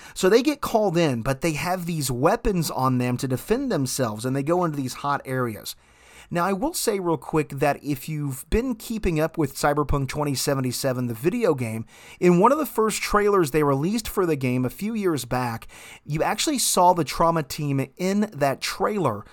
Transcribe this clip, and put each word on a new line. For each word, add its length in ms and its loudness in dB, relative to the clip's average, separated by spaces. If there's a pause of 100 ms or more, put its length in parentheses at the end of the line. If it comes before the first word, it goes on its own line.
(140)
So 140 2
they 140 6
get 180 0
called 380 0
in, 260 2
but 160 -2
they 140 -2
have 320 -4
these 260 -2
weapons 580 0
on 280 0
them 200 0
to 120 -4
defend 420 -2
themselves, 540 -2
and 100 -2
they 80 -2
go 220 2
into 120 -2
these 180 -6
hot 300 -4
areas. 500 -4 (540)
Now, 140 0
I 80 0
will 220 -2
say 260 -2
real 160 0
quick 360 -2
that 300 0
if 280 -6
you've 400 -6
been 260 0
keeping 420 -4
up 200 0
with 180 -2
Cyberpunk 540 0
twenty 260 -2
seventy-seven, 720 -2
the 60 -6
video 420 0
game, 300 -4 (340)
in 200 6
one 120 8
of 60 4
the 80 -2
first 360 0
trailers 500 4
they 120 2
released 460 0
for 160 0
the 100 2
game 300 0
a 40 -2
few 240 -6
years 300 0
back, 440 -4 (380)
you 160 -2
actually 380 0
saw 320 4
the 140 0
trauma 380 0
team 520 -2
in 380 0
that 260 0
trailer. 720 -2